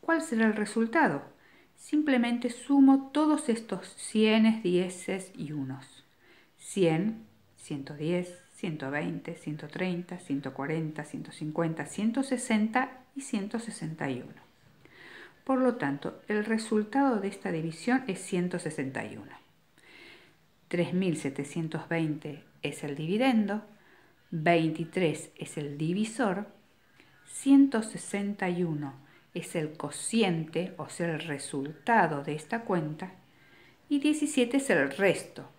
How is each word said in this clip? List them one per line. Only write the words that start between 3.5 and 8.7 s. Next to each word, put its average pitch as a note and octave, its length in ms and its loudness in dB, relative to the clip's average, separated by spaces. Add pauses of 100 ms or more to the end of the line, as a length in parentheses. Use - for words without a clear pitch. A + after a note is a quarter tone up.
cienes, A3 680 4
dieces F#3 760 -2
y D3 180 -8
unos. C3 500 -8 (540)
Cien, F3+ 680 0 (320)
ciento C#3+ 400 -10
diez, F3 420 -2 (160)
ciento D3+ 380 -6